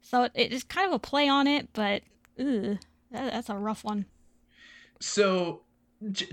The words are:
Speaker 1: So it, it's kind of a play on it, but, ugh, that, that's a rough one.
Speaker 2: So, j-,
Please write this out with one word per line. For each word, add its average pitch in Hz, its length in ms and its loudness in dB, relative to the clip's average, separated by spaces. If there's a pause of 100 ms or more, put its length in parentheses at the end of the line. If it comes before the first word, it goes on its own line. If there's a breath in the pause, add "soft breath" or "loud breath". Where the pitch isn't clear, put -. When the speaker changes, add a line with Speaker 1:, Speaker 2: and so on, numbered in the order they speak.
Speaker 1:
So 247 240 2
it, 233 100 -4
it's 254 300 0
kind 381 240 0
of 359 40 0
a 247 60 0
play 285 300 2
on 277 180 4
it, 285 260 2
but, 202 300 0 (340)
ugh, 214 420 -2 (340)
that, 247 200 -6
that's 240 160 -6
a 208 80 -4
rough 208 280 -4
one. 208 220 -4 (920 loud breath)
Speaker 2:
So, 185 640 2 (480)
j-, - 220 -4